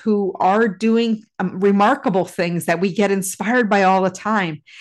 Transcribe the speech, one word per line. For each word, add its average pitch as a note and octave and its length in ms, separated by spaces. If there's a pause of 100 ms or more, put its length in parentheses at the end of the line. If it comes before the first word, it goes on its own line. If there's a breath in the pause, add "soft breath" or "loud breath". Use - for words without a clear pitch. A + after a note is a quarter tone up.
who G3+ 340
are G#3 300
doing, A3+ 560 (140)
um, F#3 200
remarkable G3+ 680
things F3 400
that E3+ 140
we F#3+ 120
get G3+ 180
inspired G3+ 600
by G3+ 140
all F#3+ 180
the F#3+ 80
time. F#3+ 520 (180 loud breath)